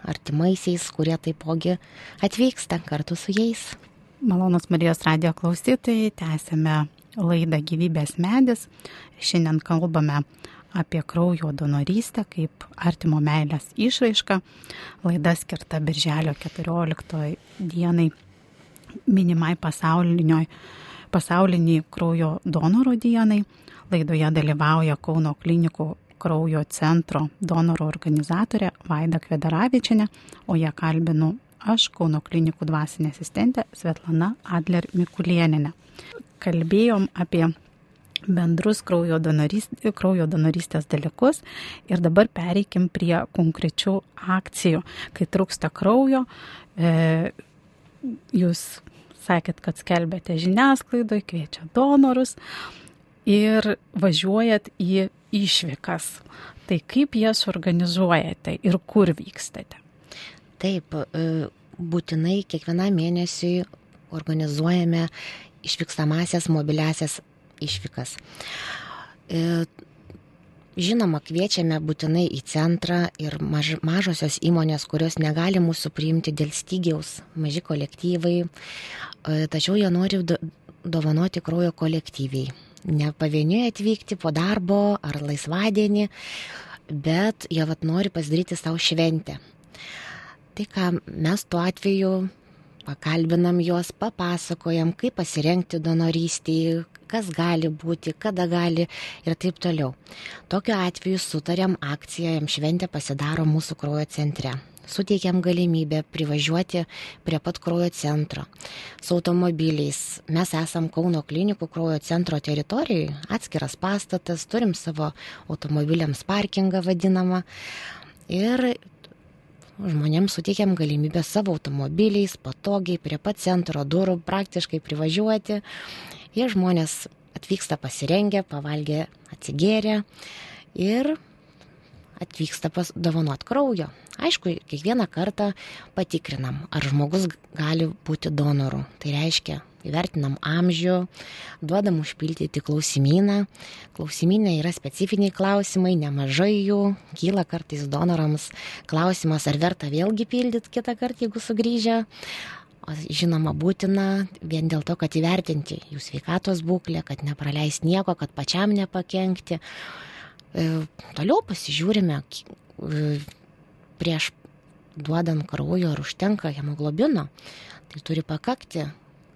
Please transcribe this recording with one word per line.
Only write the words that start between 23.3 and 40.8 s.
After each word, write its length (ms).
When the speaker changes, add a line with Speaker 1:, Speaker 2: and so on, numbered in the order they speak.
Speaker 2:
Laidoje 400
dalyvauja 680
Kauno 360
klinikų 520
kraujo 520
centro 540
donorų 480
organizatorė 840
Vaida 320
Kvedaravičienė, 880
o 80
ją 160
kalbinu 600
aš, 320
Kauno 320
klinikų 440
dvasinė 440
asistentė 640
Svetlana 680
Adler 520
Mikulėnienė. 760
Kalbėjom 760
apie 340
bendrus 580
kraujo 380
donorys-, 480
kraujo 320
donorystės 600